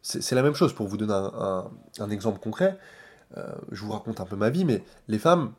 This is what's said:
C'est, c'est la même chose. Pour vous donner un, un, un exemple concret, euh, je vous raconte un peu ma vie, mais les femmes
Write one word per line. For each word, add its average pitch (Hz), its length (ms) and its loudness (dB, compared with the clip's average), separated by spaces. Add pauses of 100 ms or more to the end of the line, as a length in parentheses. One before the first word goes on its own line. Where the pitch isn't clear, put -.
C'est, - 200 -6
c'est - 120 -2
la 127 80 6
même 147 120 4
chose. 160 180 4
Pour 104 160 -4
vous 101 80 -4
donner 104 160 0
un, 98 260 0
un, 95 320 -2 (300)
un 104 100 -6
exemple 104 300 -2
concret, 190 380 0 (580)
euh, - 80 -10 (260)
je 101 140 -10
vous 107 80 -6
raconte 110 280 -6
un 95 40 -4
peu 95 120 -8
ma 107 140 4
vie, 175 140 2
mais 117 180 4 (240)
les 107 120 0
femmes 165 400 4